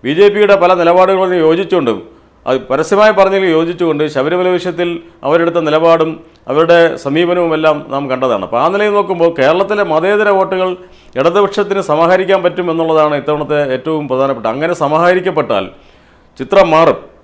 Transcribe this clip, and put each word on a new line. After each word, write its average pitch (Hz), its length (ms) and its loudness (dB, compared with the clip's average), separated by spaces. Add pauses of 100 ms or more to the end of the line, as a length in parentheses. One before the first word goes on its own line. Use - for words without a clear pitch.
ബി 139 100 -2
ജെ 202 140 6
പിയുടെ 202 280 4
പല 185 180 4
നിലപാടുകളോട് 185 600 2
യോജിച്ചുകൊണ്ട്, 165 560 0 (560)
അത് 131 100 0 (140)
പരസ്യമായി 196 420 2
പറഞ്ഞതിൽ 190 380 2
യോജിച്ചുകൊണ്ട് 160 580 0
ശബരിമല 160 400 -2
വിഷയത്തിൽ 175 520 -4 (240)
അവരെടുത്ത 165 320 0
നിലപാടും 160 680 0 (240)
അവരുടെ 165 480 2
സമീപനവും 170 580 -2
എല്ലാം 156 340 -2
നാം 135 220 -6
കണ്ടതാണ്. 123 340 -2
അപ്പോൾ 113 160 -2
ആ 156 80 0
നിലയിൽ 202 220 -2
നോക്കുമ്പോൾ 175 480 0
കേരളത്തിലെ 190 440 0
മതേതര 190 460 0
വോട്ടുകൾ 185 480 0 (400)
ഇടതുപക്ഷത്തിന് 196 640 0
സമാഹരിക്കാൻ 180 640 0
പറ്റും 175 280 -2
എന്നുള്ളതാണ് 160 440 0
ഇത്തവണത്തെ 147 580 -2
ഏറ്റവും 147 360 -6
പ്രധാനപ്പെട്ട. 131 380 -2
അങ്ങനെ 147 280 -2
സമാഹരിക്കപ്പെട്ടാൽ 156 920 0 (760)
ചിത്രം 170 320 0
മാറും. 160 400 0 (140)